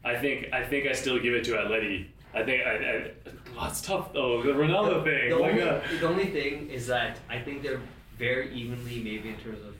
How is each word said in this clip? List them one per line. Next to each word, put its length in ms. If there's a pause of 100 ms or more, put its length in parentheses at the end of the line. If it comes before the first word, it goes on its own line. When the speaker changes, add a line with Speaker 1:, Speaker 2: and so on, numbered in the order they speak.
Speaker 1:
I 120
think, 360
I 120
think 220
I 60
still 260
give 160
it 100
to 80
Atleti. 540 (280)
I 80
think 240
I, 100
I, 340 (480)
oh, 100
it's 140
tough 300
though. 300
The 100
Ronaldo 520
Speaker 2:
The, 60
Speaker 1:
thing. 200
Speaker 2:
the 60
Speaker 1:
Like, 160
Speaker 2:
only, 100
Speaker 1:
uh, 180 (200)
Speaker 2:
the 80
only 180
thing 440
is 160
that 320 (100)
I 100
think 240
they're 180 (380)
very 360
evenly, 480
maybe 260
in 80
terms 240
of 200